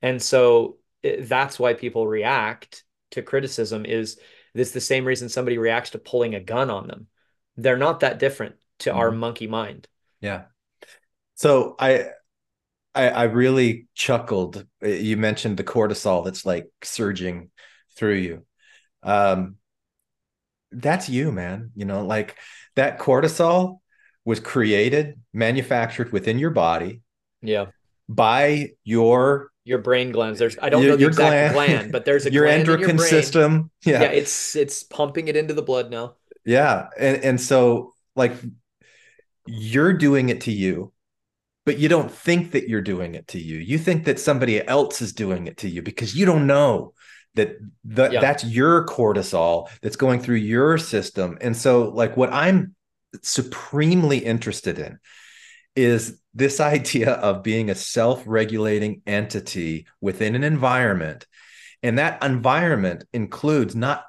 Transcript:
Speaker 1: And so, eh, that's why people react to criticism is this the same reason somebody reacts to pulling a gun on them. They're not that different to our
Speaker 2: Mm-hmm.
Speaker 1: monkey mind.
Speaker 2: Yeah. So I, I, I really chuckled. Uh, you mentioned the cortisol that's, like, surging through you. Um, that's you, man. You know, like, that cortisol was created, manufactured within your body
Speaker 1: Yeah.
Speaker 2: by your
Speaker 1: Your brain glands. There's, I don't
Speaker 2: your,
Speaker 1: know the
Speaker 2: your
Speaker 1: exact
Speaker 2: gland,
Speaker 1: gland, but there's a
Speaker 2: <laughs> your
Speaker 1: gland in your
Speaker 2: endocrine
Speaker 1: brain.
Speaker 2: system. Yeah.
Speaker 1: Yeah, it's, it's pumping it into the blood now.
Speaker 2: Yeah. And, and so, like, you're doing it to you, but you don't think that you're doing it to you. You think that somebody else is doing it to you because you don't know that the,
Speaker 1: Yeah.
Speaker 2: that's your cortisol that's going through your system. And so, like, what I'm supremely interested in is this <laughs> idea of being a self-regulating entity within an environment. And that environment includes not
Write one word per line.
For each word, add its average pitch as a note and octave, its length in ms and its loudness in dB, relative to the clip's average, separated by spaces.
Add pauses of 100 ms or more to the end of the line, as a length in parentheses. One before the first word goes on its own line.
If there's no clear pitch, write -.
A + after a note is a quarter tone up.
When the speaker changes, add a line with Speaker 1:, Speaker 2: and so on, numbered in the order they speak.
Speaker 1:
And B2+ 200 -2
so, B2 560 4 (260)
eh, - 180 -2
that's C3 380 -2
why B2 140 2
people A#2 340 -4
react A2 760 -4 (280)
to B2+ 100 -8
criticism A2+ 640 -4
is A2 340 -6 (340)
this A#2+ 180 -4
the A#2+ 100 -8
same C3 240 -2
reason B2 240 -4
somebody B2 280 -2
reacts A2+ 340 -2
to A2 80 -12
pulling A#2+ 360 -2
a G2 40 -8
gun A#2+ 300 -4
on G2 180 -8
them. - 200 -18 (500)
They're B2+ 200 2
not D#3 240 0
that C3 180 0
different C3+ 360 -4 (240)
to - 140 -4
our A#2 180 0
Speaker 2:
Mm-hmm. A2+ 80 -6
Speaker 1:
monkey A#2 280 -8
mind. A2 400 -10 (340)
Speaker 2:
Yeah. G2 240 -8 (880)
So C3+ 440 2
I, C3 300 2 (840)
I, C3 160 2
I A#2+ 140 0
really A#2+ 720 2
chuckled. G2 720 -4 (180)
Uh, G#2 60 -6
you G#2 280 -2
mentioned G#2+ 400 -2
the G2 60 -6
cortisol G#2 600 0
that's, F#2+ 200 -10
like, F2 240 -4 (140)
surging F#2 640 -6 (460)
through G#2+ 200 0
you. F2 300 -6 (560)
Um, G2 540 0 (1160)
that's D3 380 -2
you, C3+ 220 -2
man. G2 440 -8
You G2+ 100 -8
know, G2 200 -6
like, G#2+ 320 -4 (380)
that B2+ 240 0
cortisol E3 800 2 (460)
was A2 140 -2
created, B2+ 800 0 (140)
manufactured A#2 760 -2
within A2 260 -2
your D#3 140 -2
body F2 500 0 (400)
Speaker 1:
Yeah. G#2 260 -4 (400)
Speaker 2:
by C3 680 2 (100)
your B2 680 2 (120)
Speaker 1:
Your B2 160 -2
brain B2 320 0
glands. A2 260 -2
There's, A2+ 240 0
I C#3+ 80 -2
don't C3 140 4
Speaker 2:
your, C#3 80 6
Speaker 1:
know C#3+ 60 6
the C#3 40 4
Speaker 2:
your D3+ 80 8
Speaker 1:
exact D#3 220 4
Speaker 2:
gland, D3 220 4
Speaker 1:
gland, B2+ 380 0
but B2 140 -4
there's C#3+ 220 2
a C3 40 0
Speaker 2:
<laughs> - 0 -
your D3 140 6
Speaker 1:
gland D3+ 160 6
in D#3+ 60 0
your E3 100 4
Speaker 2:
endocrine F3 200 2
Speaker 1:
brain. E3 120 2
Speaker 2:
system. D#3 600 4 (120)
Yeah. C3+ 200 4
Speaker 1:
Yeah, C#3+ 80 4
it's, - 440 -2
it's C#3+ 280 -2
pumping D3+ 440 -4
it D3 80 -2
into D3+ 200 -2
the D3 80 -2
blood B2+ 260 -2
now. A#2+ 260 -10 (300)
Speaker 2:
Yeah. A#2 420 2 (120)
And, C3+ 240 2
and B2+ 180 0
so, B2 520 2 (220)
like, B2 180 2 (1120)
you're A#2 460 0
doing C#3 360 4
it - 120 -4
to A#2+ 100 -4
you, F#2+ 420 -4 (720)
but D3 140 0
you D3 100 2
don't D#3 220 2
think E3+ 400 0
that B2 180 -2
you're G#2+ 120 -2
doing F2+ 340 -6
it E2 140 -18
to F2+ 100 -12
you. D#2+ 180 -10
You G2 200 -4
think D#3+ 280 -2
that - 140 0
somebody B2 480 0
else C#3 340 0
is A2 120 -6
doing F#2 340 -4
it - 100 -14
to G2 120 -8
you F2 120 -8
because G#2 340 -8
you F#3+ 100 2
don't D#3 220 4
know C#3 460 2 (420)
that G#2+ 220 0 (260)
the, B2 280 2
Speaker 1:
Yeah. A#2+ 100 0
Speaker 2:
that's A#2 220 2
your D3 420 4
cortisol F#2 840 0 (120)
that's A2 140 -8
going B2+ 240 2
through B2 160 -2
your A#2 420 2
system. G2 640 -4
And A#2 140 -2
so, A#2+ 340 2
like, A2+ 280 -2
what C3 160 2
I'm F3 420 2 (460)
supremely D3+ 960 0
interested A2+ 600 -4
in - 200 -14 (760)
is A#2 440 2 (140)
this C3+ 260 0
<laughs> D3 160 2
idea B2 380 0
of F#2+ 300 -2
being A2 260 -2
a F#2+ 60 -4
self-regulating G#2+ 1300 -2
entity F#2+ 800 -6 (140)
within G#2+ 340 -2
an C3+ 80 -2
environment. B2 800 0 (580)
And A#2+ 140 0
that D#3+ 260 -2
environment B2+ 880 0
includes A#2+ 640 -2
not C3 320 -4